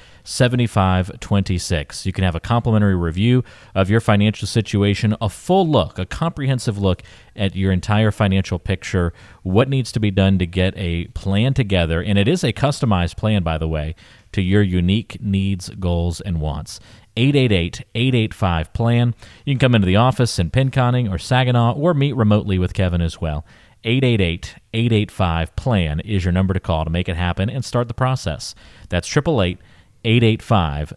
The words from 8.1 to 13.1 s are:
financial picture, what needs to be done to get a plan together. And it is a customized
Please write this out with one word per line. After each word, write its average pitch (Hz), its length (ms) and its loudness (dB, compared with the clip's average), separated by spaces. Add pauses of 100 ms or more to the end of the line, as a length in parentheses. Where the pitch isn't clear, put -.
financial 95 480 0
picture, 90 540 -2 (300)
what 98 260 2
needs 135 220 -2
to - 80 -4
be 107 120 0
done 95 280 2
to 90 60 0
get 92 320 -2
a 85 300 -4
plan 107 460 -2
together. 90 480 0
And 101 160 0
it 101 100 2
is 175 160 2
a 123 100 0
customized 107 640 0